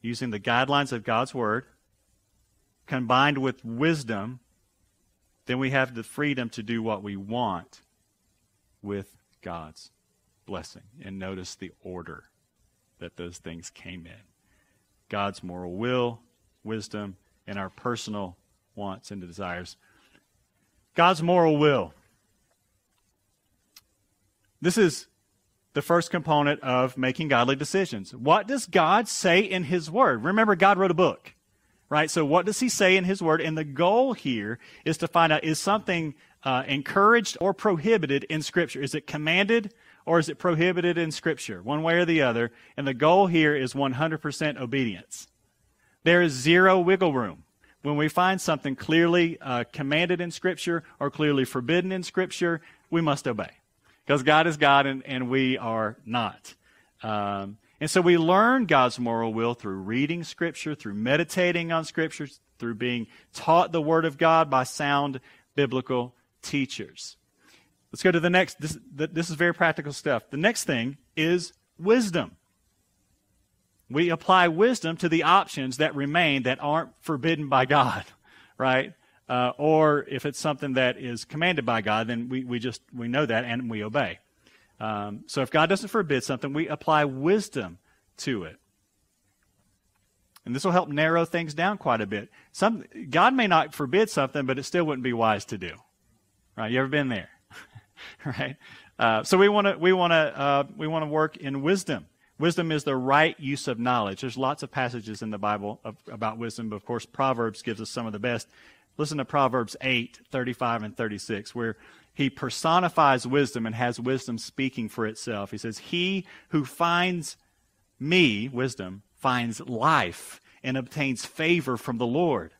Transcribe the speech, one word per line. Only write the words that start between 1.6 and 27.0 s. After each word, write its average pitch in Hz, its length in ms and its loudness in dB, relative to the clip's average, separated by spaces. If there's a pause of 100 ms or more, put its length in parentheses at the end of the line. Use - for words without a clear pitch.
combined 131 500 2
with 131 280 -4
wisdom, 120 760 -4 (1040)
then 127 140 -2
we 131 120 -2
have 131 240 0
the 113 100 -10
freedom 135 460 -4
to 120 120 -12
do 113 200 -4
what 110 200 -4
we 101 140 -8
want 98 680 -6 (960)
with 101 360 -10 (260)
God's 80 480 -14 (560)
blessing. - 380 -12 (200)
And 98 140 -12
notice 95 360 -10
the 92 180 -14 (100)
order 87 420 -14 (760)
that - 180 -16
those 87 200 -12
things 85 320 -16
came 90 380 -18
in. 87 160 -20 (880)
God's 101 320 -2
moral 90 320 -10
will, 120 460 -2 (440)
wisdom, 104 520 -8 (300)
and 101 120 -10
our 95 100 -6
personal 104 680 -8 (380)
wants 98 360 -12
and 101 100 -12
desires. 87 560 -10 (1160)
God's 170 280 4
moral 170 360 4
will. 143 340 4 (2750)
This 170 160 2
is 180 300 2 (680)
the 143 80 -2
first 170 280 2
component 151 520 0
of 127 340 0
making 131 320 -2